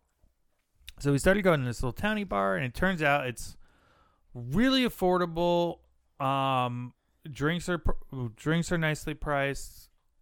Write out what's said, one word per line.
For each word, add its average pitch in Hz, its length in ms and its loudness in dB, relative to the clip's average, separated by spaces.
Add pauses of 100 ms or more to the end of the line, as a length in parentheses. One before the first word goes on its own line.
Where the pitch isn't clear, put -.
(1000)
so 143 140 0
we 139 60 2
started 190 240 4
going 165 180 4
to 127 60 -2
this 120 160 -4
little 123 100 -2
townie 208 340 -4
bar, 196 300 0
and 156 80 -2
it 120 100 -4
turns 185 280 0
out 143 240 2
it's - 300 -10 (760)
really 226 520 2
affordable. 175 960 0 (440)
Um, 127 720 0 (360)
drinks 151 380 -2
are 175 100 0
pr-, - 140 2 (420)
drinks 165 380 0
are 175 60 2
nicely 156 340 -2
priced. 139 800 -4 (320)